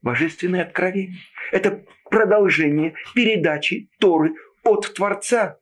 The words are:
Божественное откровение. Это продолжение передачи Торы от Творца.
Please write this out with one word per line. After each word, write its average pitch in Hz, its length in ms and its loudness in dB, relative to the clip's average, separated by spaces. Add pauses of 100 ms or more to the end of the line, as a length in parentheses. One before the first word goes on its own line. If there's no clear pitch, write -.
Божественное 165 600 -2
откровение. 185 560 -4 (340)
Это 190 320 -2 (280)
продолжение 165 800 2 (220)
передачи 175 720 0 (100)
Торы 160 360 4 (280)
от 208 300 0
Творца. 202 680 -2